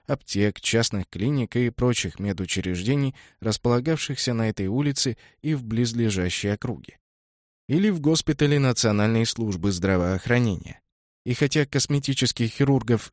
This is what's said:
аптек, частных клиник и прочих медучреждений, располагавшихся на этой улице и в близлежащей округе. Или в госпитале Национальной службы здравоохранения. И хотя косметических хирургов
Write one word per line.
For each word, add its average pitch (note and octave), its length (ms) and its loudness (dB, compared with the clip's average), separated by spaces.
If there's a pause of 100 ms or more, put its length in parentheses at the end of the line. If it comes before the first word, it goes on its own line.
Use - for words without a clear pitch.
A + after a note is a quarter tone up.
аптек, G#2 540 -2
частных A2 480 0
клиник B2+ 480 -4
и A#2+ 140 2
прочих A#2+ 500 -2
медучреждений, G2 960 -2 (240)
располагавшихся B2 920 -2
на A2+ 160 0
этой G2 180 -4
улице C3+ 500 -2 (240)
и D#3 120 -2
в C3 100 -4
близлежащей A2 880 0
округе. - 480 -8 (680)
Или F#3 200 2
в F3 100 0
госпитале D3 600 2
Национальной A2+ 680 2
службы G2+ 480 -2
здравоохранения. F#2 1080 0 (460)
И B2 80 -2
хотя C#3+ 320 2
косметических C3 840 0
хирургов B2 640 2